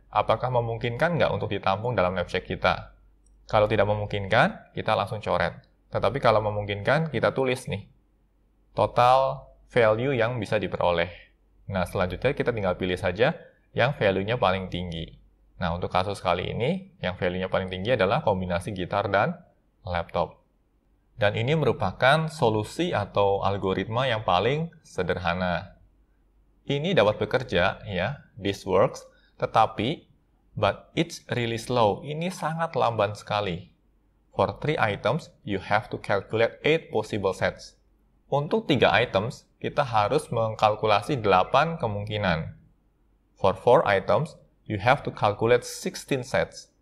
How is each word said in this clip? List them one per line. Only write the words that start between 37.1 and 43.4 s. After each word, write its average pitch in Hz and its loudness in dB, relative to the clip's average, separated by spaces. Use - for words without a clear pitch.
sets. - -4
Untuk 147 0
tiga 110 4
items, 110 0
kita 139 -2
harus 117 0
mengkalkulasi 110 2
delapan 107 4
kemungkinan. 104 -4
For 95 2